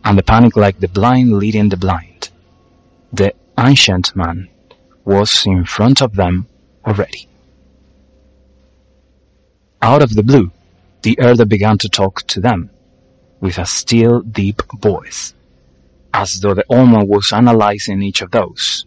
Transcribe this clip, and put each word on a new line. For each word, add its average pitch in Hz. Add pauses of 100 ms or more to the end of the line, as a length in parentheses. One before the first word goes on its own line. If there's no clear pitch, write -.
and 101
the 95
panic 113
like 101
the 95
blind 117
leading 104
the 98
blind. 90 (840)
The 98 (260)
ancient 120
man 87 (560)
was 98
in 92
front 127
of 113
them 92 (380)
already. 104 (2500)
Out 135
of 113
the 107
blue, 110 (520)
the 110
elder 120
began 104
to 101
talk -
to -
them, 98 (680)
with 92
a 90
still, 117
deep 101 (200)
voice, - (800)
as 98
though 101
the 92
old 123
man 107
was 101
analyzing 104
each 98
of 92
those. -